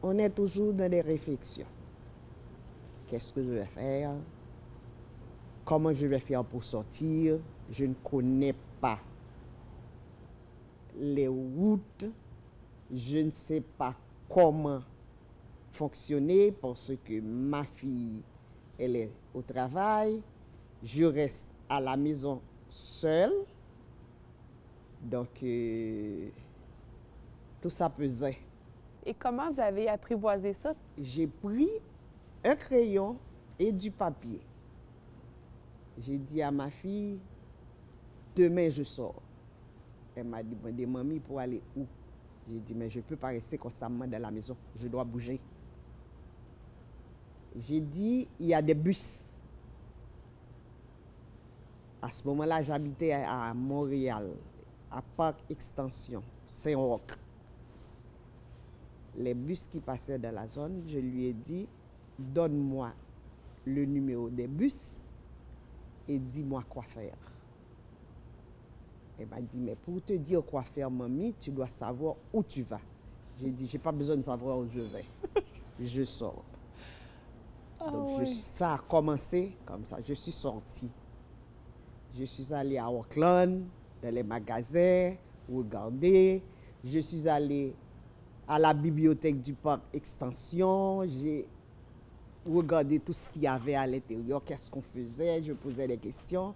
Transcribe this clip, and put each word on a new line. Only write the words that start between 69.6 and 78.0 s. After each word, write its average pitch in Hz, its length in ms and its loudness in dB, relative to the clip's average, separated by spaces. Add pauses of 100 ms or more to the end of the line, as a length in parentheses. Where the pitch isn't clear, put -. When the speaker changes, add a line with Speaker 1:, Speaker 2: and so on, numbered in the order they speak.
Speaker 1:
pour 180 260 -6
te 208 120 -2
dire 165 320 4
quoi 135 180 -2
faire, 135 260 -4
mamie, 127 500 -2
tu 139 120 -6
dois 131 160 -2
savoir 127 480 -4 (160)
où 220 100 2
tu - 200 -4
vas. » 107 180 -6 (580)
J'ai 131 140 -2
dit, « 127 160 -6
J'ai 139 120 -6
pas 160 120 0
besoin 147 240 2
de 135 80 0
savoir 127 360 -2
où 120 80 -2
je 120 120 -4
vais. 107 240 -6 (320)
Speaker 2:
<laughs> 403 80 4 (360)
Speaker 1:
Je 123 260 0
sors. » - 400 -6 (1400)
Speaker 2:
Ah 311 100 -2
Speaker 1:
Donc, 285 200 0